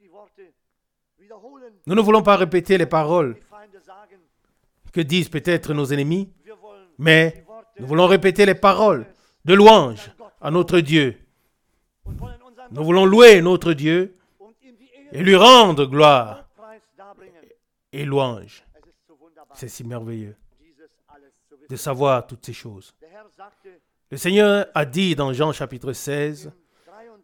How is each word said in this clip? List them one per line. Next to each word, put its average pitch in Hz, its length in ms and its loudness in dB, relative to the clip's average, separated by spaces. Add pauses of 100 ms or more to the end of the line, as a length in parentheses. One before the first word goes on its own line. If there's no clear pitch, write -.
(1900)
Nous 165 80 -4
ne 226 60 0
voulons 214 200 2
pas 202 160 0
répéter 175 400 -2
les 165 80 -2
paroles 156 520 -4 (1500)
que 170 100 -6
disent 160 280 -4
peut-être 160 440 -6
nos 147 120 -6
ennemis, 147 460 -6 (680)
mais 160 440 0 (360)
nous 123 80 -16
voulons 160 200 0
répéter 190 380 2
les 190 100 0
paroles 190 520 0 (360)
de 170 120 2
louange 196 560 4 (280)
à 143 120 -10
notre 175 280 0
Dieu. 147 380 -2 (1500)
Nous 147 120 -12
voulons 180 220 2
louer 208 360 8
notre 175 320 -2
Dieu 160 420 -4 (960)
et 143 100 -10
lui 185 140 4
rendre 196 500 6
gloire 131 600 2 (1500)
et 143 140 -12
louange. 127 580 -8 (920)
C'est 135 140 -18
si - 160 -20
merveilleux 113 520 -14 (1300)
de 131 60 -16
savoir 131 520 -4
toutes - 180 -20
ces 120 80 -18
choses. 107 400 -20 (1160)
Le 139 60 -16
Seigneur 202 580 -2
a 151 100 -4
dit 165 300 -4
dans 135 180 -6
Jean 147 200 -4
chapitre 127 400 -14
seize, 147 580 -12 (720)